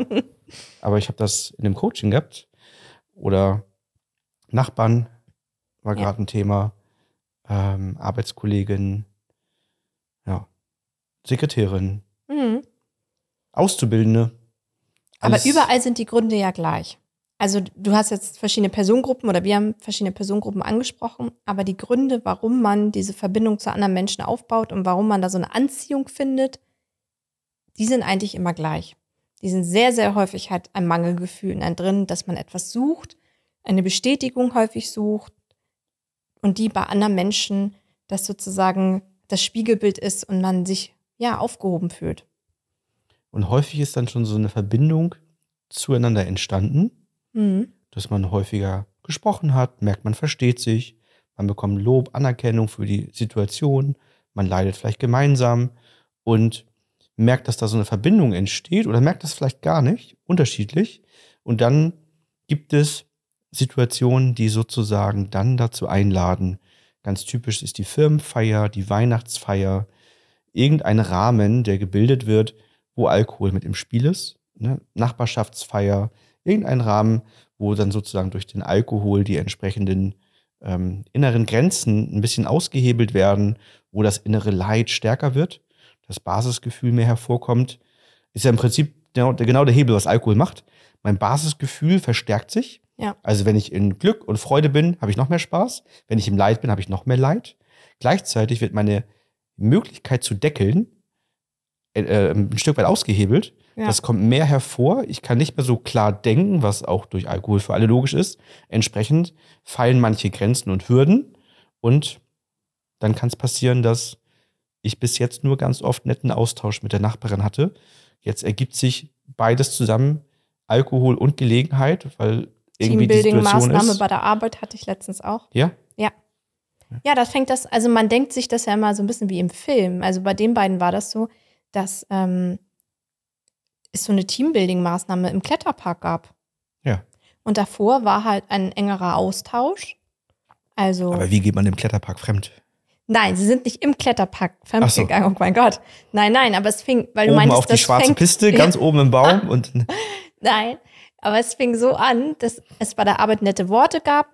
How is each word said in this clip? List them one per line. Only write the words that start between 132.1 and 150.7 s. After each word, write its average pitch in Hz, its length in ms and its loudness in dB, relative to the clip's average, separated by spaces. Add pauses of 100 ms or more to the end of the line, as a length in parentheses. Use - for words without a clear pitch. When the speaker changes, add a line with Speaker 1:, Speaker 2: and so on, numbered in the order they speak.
Speaker 2:
es - 140 -8
so 214 60 -2
eine 190 140 2
Teambuilding-Maßnahme 180 1040 0
im 190 120 -4
Kletterpark - 600 -6
gab. 170 320 -6 (500)
Speaker 1:
Ja. 101 200 -2 (400)
Speaker 2:
Und 214 140 -2
davor 220 460 0
war 208 200 2
halt 202 260 -2
ein 190 220 -2
engerer 196 460 -2
Austausch. 240 800 -4 (800)
Also 185 380 0
Speaker 1:
Aber 92 160 0
wie 101 120 4
geht 104 140 2
man - 100 2
im 95 100 2
Kletterpark - 440 -4
fremd? 101 320 -4 (540)
Speaker 2:
Nein, 214 300 2
sie 190 100 0
sind 254 200 2
nicht - 180 -8
im 285 140 2
Kletterpark - 640 -2
fremd 226 220 2
Speaker 1:
Ach - 40 4
so. - 120 2
Speaker 2:
gegangen, 190 300 2
oh 190 60 0
mein 185 160 2
Gott. 233 280 4 (320)
Nein, 208 180 4
nein, 240 240 4
aber 202 140 0
es 208 120 -4
fing, 247 320 0
weil 214 140 2
du - 60 6
Speaker 1:
Oben - 80 8
Speaker 2:
meintest, 135 180 8
Speaker 1:
auf 127 60 4
die 117 80 2
Speaker 2:
das 117 80 6
Speaker 1:
schwarze 123 240 4
Speaker 2:
fängt 294 120 4
Speaker 1:
Piste, 190 320 4
Speaker 2:
<laughs> - 20 6
Ja. 202 60 6
Speaker 1:
ganz 180 200 6
oben 151 220 4
im 135 120 6
Baum 160 380 6
und 123 220 0 (680)
Speaker 2:
Nein, 233 380 0 (420)